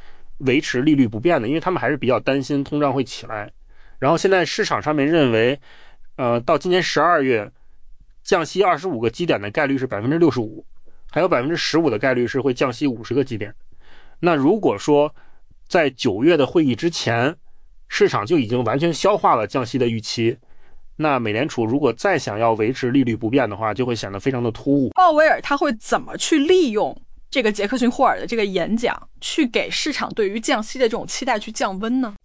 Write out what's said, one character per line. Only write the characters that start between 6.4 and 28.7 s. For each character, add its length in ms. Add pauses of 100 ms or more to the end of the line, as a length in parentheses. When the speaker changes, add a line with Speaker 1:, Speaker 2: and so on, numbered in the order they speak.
Speaker 1:
到 160
今 140
年 120
十 200
二 180
月 320 (720)
降 180
息 200
二 160
十 100
五 100
个 120
基 160
点 120
的 120
概 160
率 100
是 100
百 140
分 100
之 80
六 120
十 100
五， 240 (460)
还 100
有 80
百 140
分 80
之 40
十 220
五 140
的 80
概 160
率 120
是 140
会 140
降 180
息 140
五 180
十 80
个 100
基 140
点。 180 (680)
那 140
如 240
果 200
说 360 (540)
在 220
九 340
月 100
的 120
会 180
议 100
之 140
前， 480 (520)
市 200
场 160
就 140
已 80
经 180
完 140
全 120
消 240
化 220
了 100
降 200
息 100
的 100
预 140
期， 380 (580)
那 220
美 160
联 120
储 200
如 120
果 140
再 260
想 200
要 160
维 180
持 180
利 140
率 100
不 140
变 220
的 40
话， 200
就 100
会 100
显 160
得 80
非 120
常 120
的 80
突 220
兀。 220
Speaker 2:
鲍 180
威 160
尔 140
他 120
会 200
怎 260
么 160
去 220
利 320
用 280 (320)
这 120
个 100
杰 160
克 80
逊 140
霍 160
尔 120
的 80
这 80
个 120
演 280